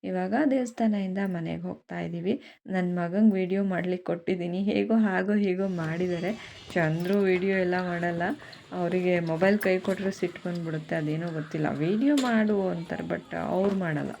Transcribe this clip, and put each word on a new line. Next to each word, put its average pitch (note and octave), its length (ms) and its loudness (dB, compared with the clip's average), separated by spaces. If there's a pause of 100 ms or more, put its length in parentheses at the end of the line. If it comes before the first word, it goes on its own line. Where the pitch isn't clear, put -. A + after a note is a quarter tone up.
ಇವಾಗ F#3 300 -2 (180)
ದೇವಸ್ಥಾನದಿಂದ A3 720 0
ಮನೆಗೆ E3+ 360 -4
ಹೋಗ್ತಾ F3+ 380 -8
ಇದ್ದೀವಿ. E3+ 420 -2 (260)
ನನ್ನ F3+ 320 0
ಮಗಂಗೆ G3 340 4
ವಿಡಿಯೋ F#3+ 300 0
ಮಾಡ್ಲಿಕ್ಕೆ F3+ 420 -2
ಕೊಟ್ಟಿದ್ದೀನಿ, F3 580 -2
ಹೇಗೋ G#3 300 2
ಹಾಗೋ G3+ 400 2
ಹೀಗೋ G3 340 2
ಮಾಡಿದ್ದಾರೆ. F3 920 -4 (120)
ಚಂದ್ರು E3+ 460 2
ವಿಡಿಯೋ F#3+ 380 4
ಎಲ್ಲ F3+ 240 2
ಮಾಡಲ್ಲ, F3 400 -2 (500)
ಅವರಿಗೆ F3+ 480 2
ಮೊಬೈಲ್ E3+ 400 4
ಕೈ F#3 200 2
ಕೊಟ್ಟರೆ F#3+ 320 -2
ಸಿಟ್ಟು F3+ 380 -6
ಬಂದ್ಬಿಡುತ್ತೆ, E3 460 -4
ಅದೇನೋ D#3 320 -2
ಗೊತ್ತಿಲ್ಲ. D#3 420 -4
"ವಿಡಿಯೋ G3+ 460 2
ಮಾಡು" G#3+ 520 2
ಅಂತಾರೆ, F3 360 -4
but E3+ 320 -6
ಅವ್ರು F#3 400 0
ಮಾಡಲ್ಲ. D3+ 440 -2